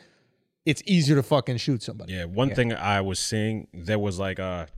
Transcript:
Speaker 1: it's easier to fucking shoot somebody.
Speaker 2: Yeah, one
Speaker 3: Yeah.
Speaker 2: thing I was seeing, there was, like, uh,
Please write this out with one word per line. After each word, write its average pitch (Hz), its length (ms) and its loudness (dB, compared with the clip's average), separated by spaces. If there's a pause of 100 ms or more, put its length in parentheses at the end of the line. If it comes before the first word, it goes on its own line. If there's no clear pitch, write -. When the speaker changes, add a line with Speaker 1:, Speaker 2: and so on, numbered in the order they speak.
(680)
Speaker 1:
it's 151 180 2
easier 156 320 6
to 139 60 4
fucking 127 340 0
shoot 123 260 -2
somebody. 92 300 -12
Speaker 2:
Yeah, 90 140 -6
one 107 240 0
Speaker 3:
Yeah. 98 60 -4
Speaker 2:
thing 117 180 2
I 98 260 2
was 95 180 -2
seeing, 110 540 -2
there 92 260 -2
was, 101 200 -2
like, 95 200 -4
uh, 90 280 -6 (100)